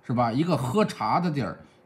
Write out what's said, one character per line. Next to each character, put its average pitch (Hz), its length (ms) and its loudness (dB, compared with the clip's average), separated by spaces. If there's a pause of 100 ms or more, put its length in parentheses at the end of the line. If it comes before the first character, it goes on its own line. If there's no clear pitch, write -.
是 131 80 -2
吧？ 117 180 2
一 131 120 0
个 170 120 2
喝 131 300 2
茶 123 340 0
的 175 120 0
地 139 100 -2
儿， 90 160 -6 (280)